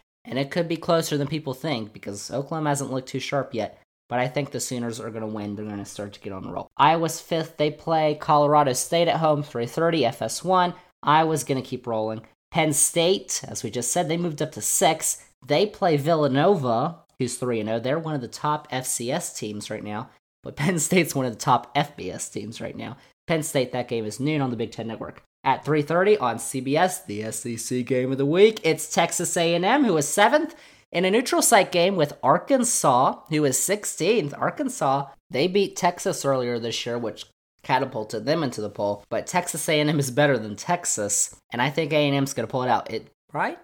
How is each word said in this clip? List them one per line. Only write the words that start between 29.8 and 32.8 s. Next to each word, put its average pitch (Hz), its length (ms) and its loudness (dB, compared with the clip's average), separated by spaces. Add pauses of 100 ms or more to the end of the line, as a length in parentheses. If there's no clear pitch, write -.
who 196 120 4
is 147 120 0
seventh, 254 460 4 (380)
in 175 120 2
a 185 60 4
neutral 254 300 2
site 196 320 6
game 175 220 4
with 151 280 0
Arkansas, 165 1080 2